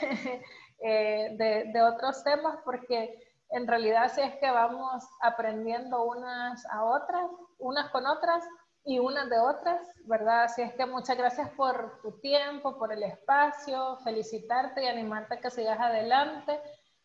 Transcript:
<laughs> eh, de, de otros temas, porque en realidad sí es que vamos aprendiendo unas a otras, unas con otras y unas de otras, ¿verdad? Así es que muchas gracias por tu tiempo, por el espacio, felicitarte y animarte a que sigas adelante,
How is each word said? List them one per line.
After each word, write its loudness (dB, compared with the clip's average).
<laughs> -6
eh, 2
de, 0
de 4
otros 2
temas, 0
porque -4
en -2
realidad 4
sí 0
es -2
que 2
vamos 0
aprendiendo 0
unas -6
a -2
otras, 0
unas -4
con -2
otras 2
y 0
unas 0
de 4
otras, 2
¿verdad? 4
Así 0
es -2
que 0
muchas -2
gracias 0
por -2
tu -10
tiempo, 0
por -4
el -4
espacio, 0
felicitarte -2
y 2
animarte -4
a -12
que -4
sigas -2
adelante, 2